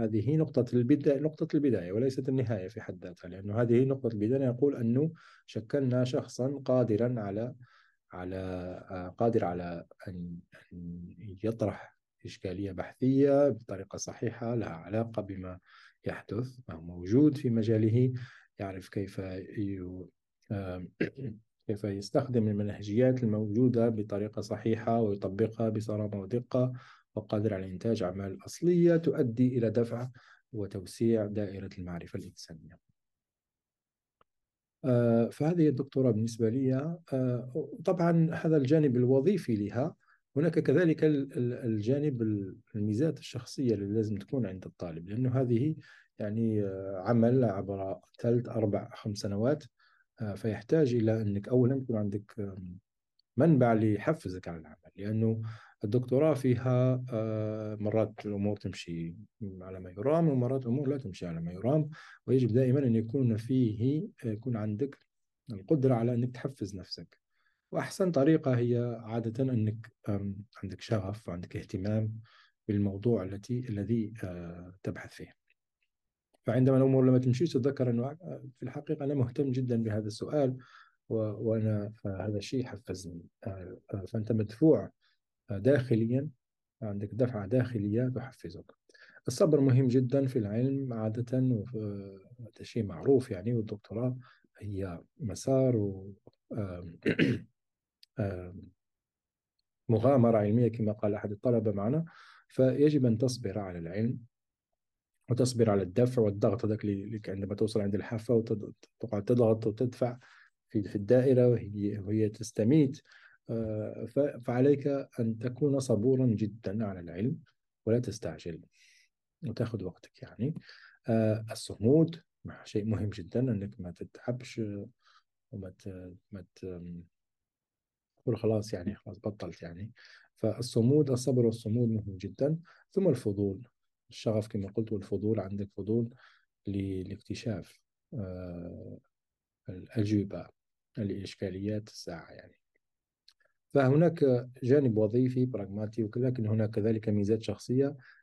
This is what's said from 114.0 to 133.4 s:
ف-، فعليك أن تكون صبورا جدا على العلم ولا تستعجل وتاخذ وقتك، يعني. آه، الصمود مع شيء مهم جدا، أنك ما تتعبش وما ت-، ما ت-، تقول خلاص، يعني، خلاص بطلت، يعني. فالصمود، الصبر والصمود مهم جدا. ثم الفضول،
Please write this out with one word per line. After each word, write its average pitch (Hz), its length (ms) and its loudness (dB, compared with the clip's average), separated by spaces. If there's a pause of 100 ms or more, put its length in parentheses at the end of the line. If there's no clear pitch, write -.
ف-، - 120 -2 (280)
فعليك 131 400 4 (340)
أن 113 180 0
تكون 135 420 0
صبورا 127 460 2
جدا 104 600 -2
على 92 140 -8
العلم 92 380 -4 (480)
ولا 113 140 4
تستعجل 85 600 -8 (880)
وتاخذ 110 360 -4
وقتك، - 380 -14
يعني. 139 320 -6 (540)
آه، 110 440 2
الصمود 160 720 2 (220)
مع - 200 -16
شيء 104 220 -4
مهم 107 240 0
جدا، 95 300 -4
أنك 101 400 -2
ما 90 120 -10
تتعبش 123 680 -8 (920)
وما 95 260 -12
ت-، 92 360 -14 (180)
ما 95 120 -16 (120)
ت-، - 100 -14 (1500)
تقول 113 200 -2
خلاص، 107 360 0
يعني، 98 220 -6
خلاص - 240 -14
بطلت، 101 440 -8
يعني. 85 300 -12 (440)
فالصمود، 123 760 2
الصبر 123 360 2
والصمود 113 420 0
مهم 104 280 -4
جدا. 135 420 -2 (320)
ثم 190 180 2
الفضول، 101 540 0 (480)